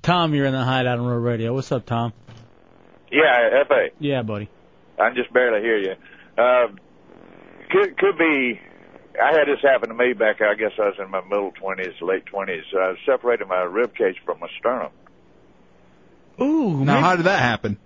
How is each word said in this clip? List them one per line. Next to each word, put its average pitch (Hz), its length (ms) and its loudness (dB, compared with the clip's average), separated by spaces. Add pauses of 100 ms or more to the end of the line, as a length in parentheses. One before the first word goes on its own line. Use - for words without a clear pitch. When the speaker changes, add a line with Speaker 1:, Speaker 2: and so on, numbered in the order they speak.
Speaker 1:
Tom, 170 320 2
you're 139 120 2
in 135 80 0
the 131 100 -2
Hideout 123 360 0
on 120 60 -4
Real 123 140 -2
Radio. 117 340 -2
What's 135 180 -4
up, 127 140 -4
Tom? 117 280 -4 (1000)
Speaker 2:
Yeah, 123 500 4
F 143 100 0
A. 113 180 2 (100)
Speaker 1:
Yeah, 139 240 -2
buddy. 104 260 -8 (480)
Speaker 2:
I 110 120 2
can 123 60 -6
just 123 180 -4
barely 120 280 2
hear 113 160 0
you. 95 160 -4 (440)
Uh, 123 300 4 (1000)
could, 190 280 2
could 190 200 2
be, 139 420 0 (600)
I 135 160 4
had 147 100 4
this 143 140 0
happen 123 280 2
to 113 60 -10
me 123 180 2
back, 107 280 0
I 104 140 2
guess 107 240 -2
I 107 80 2
was 98 120 -2
in 95 120 -10
my 95 100 -4
middle 98 300 -4
twenties, 92 500 -8
late 90 240 -2
twenties. 95 380 -6 (100)
I 92 220 0 (100)
separated 120 420 0
my 92 140 -2
rib 101 340 -2
cage 95 200 0 (100)
from 80 140 -6
my 85 80 -12 (100)
sternum. 113 340 -4 (1500)
Speaker 1:
Ooh, 247 440 0
Speaker 3:
Now, 143 80 2
Speaker 1:
maybe 139 80 2
Speaker 3:
how 180 160 2
did 165 80 0
that 190 140 2
happen? 110 460 -2